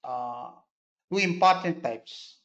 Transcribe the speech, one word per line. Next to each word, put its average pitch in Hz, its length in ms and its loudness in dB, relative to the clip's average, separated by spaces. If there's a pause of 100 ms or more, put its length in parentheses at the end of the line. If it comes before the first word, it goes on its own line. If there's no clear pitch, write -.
uh, 123 480 -8 (600)
two 190 80 0
important 185 640 4
types. - 600 -8